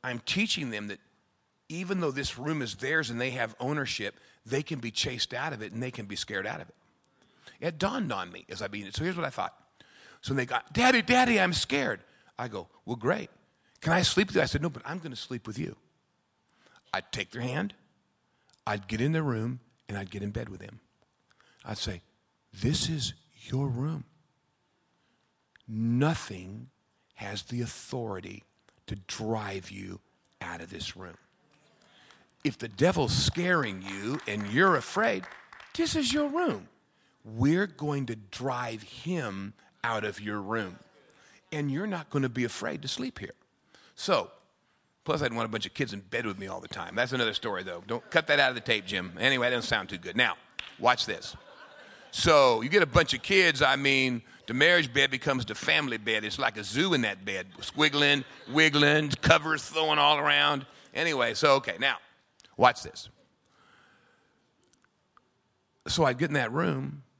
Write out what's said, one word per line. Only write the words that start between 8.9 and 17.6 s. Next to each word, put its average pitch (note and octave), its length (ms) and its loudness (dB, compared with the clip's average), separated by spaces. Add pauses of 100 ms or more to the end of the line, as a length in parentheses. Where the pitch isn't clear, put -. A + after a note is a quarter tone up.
So D3+ 120 -4
here's F3+ 120 -2
what E3 100 -4
I C#3 40 -4
thought. - 240 -6 (680)
So - 100 -4
they B2+ 140 0
got, B2 260 -4
"Daddy, B3 300 6
Daddy, B3 360 4
I'm F#3 140 4
scared." C3+ 500 -2 (360)
I B2 100 -6
go, G2 200 -10 (160)
"Well, A#2+ 120 -4
great. C#3+ 340 -2 (500)
Can D#3+ 120 2
I F3+ 100 6
sleep G3+ 260 4
with - 80 0
you?" F3 60 6
I C#3 40 4
said, D3 140 0
"No, E3 80 0
but B2+ 160 -8
I'm D#3+ 140 -6
gonna D3+ 180 -10
sleep - 300 -8
with G2+ 120 -8
you." D#2+ 180 -6 (1160)
I'd F#2+ 200 -6
take G2 180 -6
their A#2 120 -8
hand, D3 320 -4 (920)